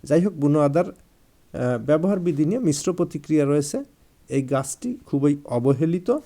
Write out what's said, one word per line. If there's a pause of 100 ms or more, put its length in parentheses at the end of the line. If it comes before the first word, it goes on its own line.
যাই
হোক,
বুনো
আদার,
আহ,
ব্যবহার
বিধি
নিয়ে
মিশ্র
প্রতিক্রিয়া
রয়েছে। (440)
এই
গাছটি
খুবই
অবহেলিত (160)